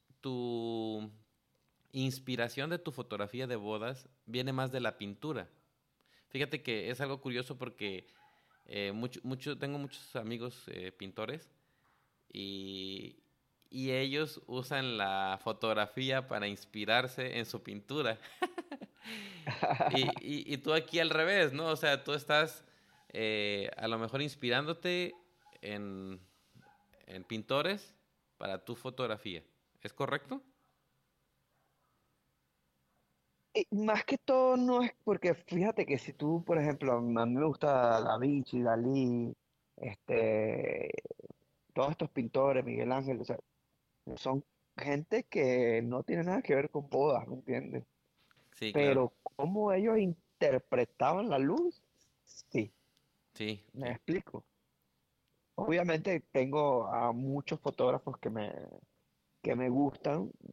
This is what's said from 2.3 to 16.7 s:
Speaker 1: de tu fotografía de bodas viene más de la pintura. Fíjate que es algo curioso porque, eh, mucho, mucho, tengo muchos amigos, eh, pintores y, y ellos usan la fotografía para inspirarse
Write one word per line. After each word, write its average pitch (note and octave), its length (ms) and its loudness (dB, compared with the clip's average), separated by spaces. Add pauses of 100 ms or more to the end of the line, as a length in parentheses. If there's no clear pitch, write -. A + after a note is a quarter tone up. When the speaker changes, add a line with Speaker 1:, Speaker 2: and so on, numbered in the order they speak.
Speaker 1:
de E3+ 100 -4
tu E3+ 120 -8
fotografía A#2+ 560 -6
de B2 80 -4
bodas A2 540 -6 (160)
viene B2+ 260 -4
más C3 220 -2
de C3 80 -2
la A2+ 160 -2
pintura. G#2 520 -8 (800)
Fíjate C#3+ 320 -4
que A2 280 -4
es B2 120 -6
algo C#3 200 -4
curioso B2+ 360 -6
porque, G#2 500 -8 (580)
eh, G2+ 280 -4
mucho, B2 300 -6
mucho, C3 340 -8
tengo C#3+ 200 -6
muchos - 400 -12
amigos, A#2 500 -8
eh, F2+ 240 -10
pintores A2 580 -10 (840)
y, G2 920 -10 (460)
y C3 220 -4
ellos C#3 560 -2
usan B2+ 500 -4
la G2 440 0
fotografía A#2 880 0
para G#2 220 -2
inspirarse A#2+ 880 -2